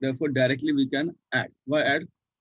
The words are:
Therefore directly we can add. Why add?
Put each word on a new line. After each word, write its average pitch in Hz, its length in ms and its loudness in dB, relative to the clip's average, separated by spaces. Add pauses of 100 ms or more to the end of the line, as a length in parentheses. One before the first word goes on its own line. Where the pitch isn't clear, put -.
Therefore 135 280 -2
directly 131 480 2
we 135 160 2
can 151 180 -2 (220)
add. 123 180 -2 (140)
Why 147 160 0
add? 156 260 0 (340)